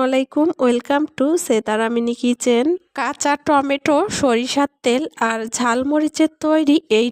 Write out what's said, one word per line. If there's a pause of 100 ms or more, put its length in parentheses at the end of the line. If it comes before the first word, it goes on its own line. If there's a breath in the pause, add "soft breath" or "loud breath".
আলাইকুম, (180)
welcome (120)
to (180)
সেতার
আমিনি
কিচেন। (340)
কাঁচা (120)
টমেটো, (220)
সরিষার (140)
তেল (260)
আর (180)
ঝালমরিচের (120)
তৈরি (220)
এই